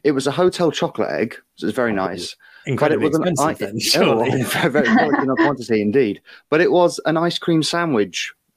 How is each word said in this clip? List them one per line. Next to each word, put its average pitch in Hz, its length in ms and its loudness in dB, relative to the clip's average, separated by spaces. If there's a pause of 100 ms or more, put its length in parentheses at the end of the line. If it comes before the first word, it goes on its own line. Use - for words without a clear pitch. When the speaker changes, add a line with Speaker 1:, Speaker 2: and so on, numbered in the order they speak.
Speaker 1:
It 147 100 2
was 135 120 -2
a 143 60 0
hotel 175 400 0
chocolate - 400 -4
egg, 78 240 -4 (200)
so - 100 -12
it - 20 0
was 104 80 -4
very 120 180 0
nice. 92 420 -6 (300)
Speaker 2:
Incredibly 147 440 0
Speaker 1:
But 143 60 0
it 160 40 2
was 156 80 -2
an 180 60 0
Speaker 2:
expensive 147 340 -2
Speaker 1:
I- 202 40 -12
Speaker 2:
then, - 80 -8
surely. 135 520 2
Speaker 1:
Oh, 131 120 0
<laughs> 110 40 -4
very, - 240 -2
very, 139 160 0
very, 226 220 2 (140)
in 131 120 0
quantity 120 460 0
indeed. 104 400 2 (280)
But 156 120 2
it 175 100 4
was 175 340 4
an 160 120 0
ice 170 200 0
cream 165 240 2
sandwich 147 720 -2 (240)